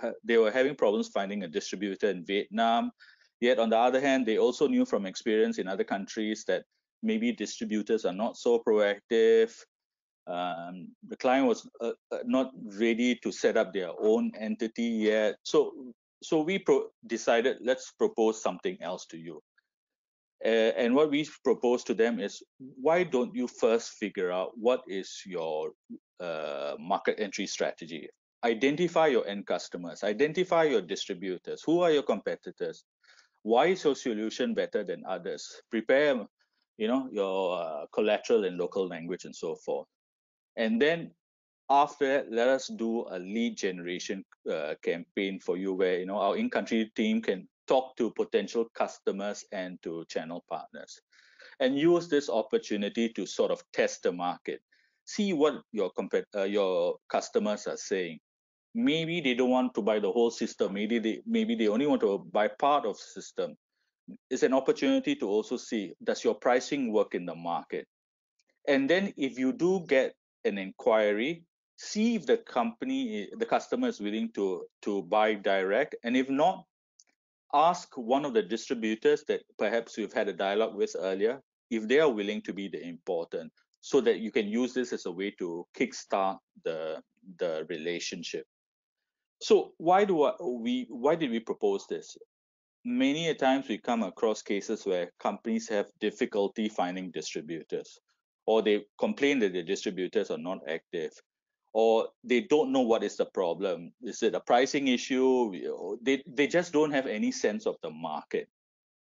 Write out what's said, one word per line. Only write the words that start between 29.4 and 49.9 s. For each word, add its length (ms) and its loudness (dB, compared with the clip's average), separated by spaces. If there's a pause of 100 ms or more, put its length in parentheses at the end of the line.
customers, 580 -8
identify 600 2
your 180 4
distributors, 840 -6
who 160 4
are 100 6
your 120 4
competitors? 800 -6 (600)
Why 240 6
is 160 2
your 120 4
solution 580 -2
better 300 -2
than 240 -6
others? 540 -8 (100)
Prepare, 540 4 (520)
you 100 -2
know, 240 0
your, 500 0
uh, 320 -6
collateral 520 2
in 120 -4
local 300 -2
language 380 -8
and 100 -14
so 200 -6
forth. 320 -6 (720)
And 240 2
then 300 0 (580)
after 380 4
that, 240 0
let 180 4
us 180 2
do 420 -2
a 100 -8
lead 380 -2
generation, 640 -4 (260)
uh, 340 -4
campaign 560 -4
for 180 -4
you 160 -2
where, 260 2
you 60 -6
know, 120 -4
our 200 2
in-country 580 -2
team 260 0
can 260 -4 (200)
talk 300 2
to 140 0
potential 640 -2
customers 760 -4
and 300 -10
to 260 -8